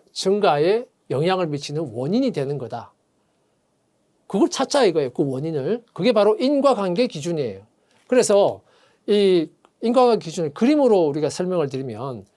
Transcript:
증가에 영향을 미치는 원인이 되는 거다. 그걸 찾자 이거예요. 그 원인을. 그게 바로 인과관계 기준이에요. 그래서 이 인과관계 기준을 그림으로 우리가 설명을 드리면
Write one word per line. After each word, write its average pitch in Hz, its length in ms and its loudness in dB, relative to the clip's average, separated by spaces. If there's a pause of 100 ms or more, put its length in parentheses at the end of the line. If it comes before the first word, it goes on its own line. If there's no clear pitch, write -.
(120)
증가에 190 720 0 (240)
영향을 175 380 0
미치는 143 480 -6
원인이 190 380 -2
되는 143 260 -4
거다. 117 340 -12 (1300)
그걸 285 240 2
찾자 269 340 0
이거예요. 156 260 2
그 147 160 -2
원인을. 147 580 -4 (100)
그게 226 180 0
바로 214 240 4
인과관계 247 680 0
기준이에요. 139 640 -8 (360)
그래서 202 540 2 (460)
이 190 420 2 (340)
인과관계 240 420 2
기준을 160 280 -6
그림으로 240 540 4
우리가 147 240 -2
설명을 180 380 -2
드리면 123 580 -10 (100)